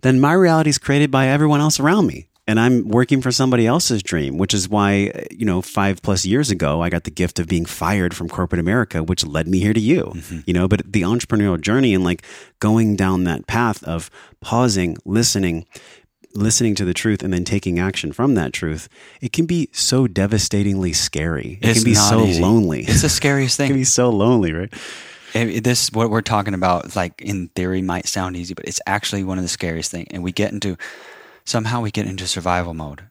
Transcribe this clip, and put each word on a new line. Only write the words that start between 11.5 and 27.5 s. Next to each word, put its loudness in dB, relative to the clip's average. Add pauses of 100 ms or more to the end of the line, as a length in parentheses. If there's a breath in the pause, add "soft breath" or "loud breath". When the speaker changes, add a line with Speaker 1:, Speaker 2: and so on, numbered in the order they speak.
Speaker 1:
journey 2
and, 2
like, -2 (380 loud breath)
going 4
down 0
that -4
path -2
of -8 (320 loud breath)
pausing, 0
listening, 0 (680 loud breath)
listening 2
to -2
the 0
truth 0
and -2
then 0
taking -2
action -2
from 2
that 0
truth, -6 (320 loud breath)
it -6
can 0
be -2
so 2
devastatingly 0
scary. -4
It 2
Speaker 2:
It's 4
Speaker 1:
can 2
be 4
Speaker 2:
not 4
Speaker 1:
so 4
Speaker 2:
easy. 2
Speaker 1:
lonely. 4
Speaker 2:
It's 4
the 2
scariest 0
Speaker 1:
<laughs> -6
It 0
Speaker 2:
thing. 0
Speaker 1:
can 2
be 0
so 2
lonely, 2
right? -6 (640 loud breath)
Speaker 2:
And 0
this, 0
what 0
we're 2
talking -2
about, 0
like, -4
in -6